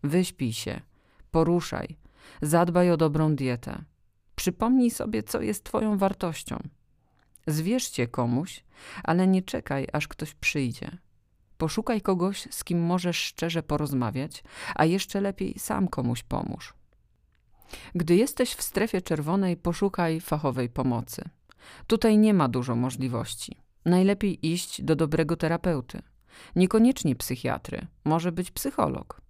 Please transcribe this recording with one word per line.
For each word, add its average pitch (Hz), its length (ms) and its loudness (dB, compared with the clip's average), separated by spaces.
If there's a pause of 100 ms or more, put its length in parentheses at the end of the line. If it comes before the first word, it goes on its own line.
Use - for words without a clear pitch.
Wyśpij 147 500 0
się, - 280 -8 (500)
poruszaj, 165 640 0 (460)
zadbaj 175 480 4
o 165 60 4
dobrą 156 400 2
dietę. 131 480 -4 (520)
Przypomnij 240 540 2
sobie, 220 320 -4
co 233 180 -4
jest 214 240 -4
twoją 214 340 0
wartością. 190 600 -2 (880)
Zwierz 165 460 -2
się 120 160 -2
komuś, 123 560 -2 (400)
ale 180 220 4
nie 190 160 4
czekaj, - 500 -6
aż 147 160 -2
ktoś - 260 -12
przyjdzie. - 640 -4 (600)
Poszukaj 214 400 0
kogoś, 190 500 0
z - 140 -10
kim 170 180 0
możesz 175 340 0
szczerze 165 460 -4
porozmawiać, 139 840 -2 (300)
a 151 100 4
jeszcze 190 360 0
lepiej 196 380 -4
sam 190 300 -2
komuś 120 340 -4
pomóż. - 520 -8 (1200)
Gdy 170 220 4
jesteś 247 380 2
w - 80 -8
strefie - 400 0
czerwonej, 170 540 0
poszukaj 175 640 0
fachowej 135 480 -2
pomocy. 123 540 -2 (640)
Tutaj 220 320 6
nie 214 160 8
ma 151 140 4
dużo 123 280 -2
możliwości. 123 800 -4 (280)
Najlepiej 185 640 2
iść 175 360 -4
do 151 140 2
dobrego 160 400 0
terapeuty. 165 680 -2 (540)
Niekoniecznie 196 600 4
psychiatry, - 680 -6 (180)
może 165 280 2
być 180 180 -6
psycholog. - 800 -4